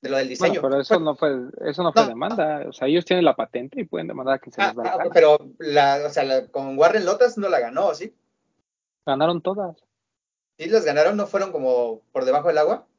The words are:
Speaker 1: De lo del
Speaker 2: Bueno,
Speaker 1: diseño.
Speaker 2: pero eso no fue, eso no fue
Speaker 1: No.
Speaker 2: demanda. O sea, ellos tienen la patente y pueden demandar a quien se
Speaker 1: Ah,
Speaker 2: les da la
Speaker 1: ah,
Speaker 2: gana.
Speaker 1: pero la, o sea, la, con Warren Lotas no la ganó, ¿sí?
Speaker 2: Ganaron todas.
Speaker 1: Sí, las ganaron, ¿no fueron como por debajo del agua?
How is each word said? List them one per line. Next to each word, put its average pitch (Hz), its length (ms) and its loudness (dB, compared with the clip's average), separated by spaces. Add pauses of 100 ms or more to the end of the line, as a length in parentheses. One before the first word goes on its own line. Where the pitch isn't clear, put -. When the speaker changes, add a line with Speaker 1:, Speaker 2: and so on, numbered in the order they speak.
Speaker 1:
De 139 80 -8
lo 135 60 -2
del 135 100 -2
Speaker 2:
Bueno, - 280 -2
Speaker 1:
diseño. - 60 -2
Speaker 2:
pero 139 200 0
eso 180 200 0
no 156 160 -2
fue, 156 140 0 (340)
eso 156 180 -4
no 165 100 0
fue - 100 4
Speaker 1:
No. - 60 2
Speaker 2:
demanda. 151 600 -4
O - 40 -14
sea, 131 160 -4
ellos 170 160 2
tienen 180 200 0
la 151 120 2
patente 123 440 -8
y 202 40 -4
pueden - 240 -8
demandar 131 260 -4
a 135 40 -6
quien - 140 -16
se - 80 -6
Speaker 1:
Ah, 202 80 2
Speaker 2:
les 117 80 -6
da 120 60 -8
la - 80 -4
Speaker 1:
ah, - 80 -4
Speaker 2:
gana. 170 160 -2
Speaker 1:
pero 151 240 8 (200)
la, 143 480 2
o 147 40 -4
sea, 147 140 -2
la, 131 240 0
con 135 280 -8
Warren 175 300 4
Lotas 220 320 2
no 202 100 -4
la 160 120 0
ganó, 147 340 -2
¿sí? 185 180 -14 (960)
Speaker 2:
Ganaron 156 360 0
todas. 190 340 -6 (840)
Speaker 1:
Sí, 160 100 -10
las - 160 2
ganaron, 151 320 2
¿no 208 100 -2
fueron 196 260 -4
como 123 500 0 (100)
por 127 120 -2
debajo 147 240 2
del 160 100 2
agua? 180 280 0 (120)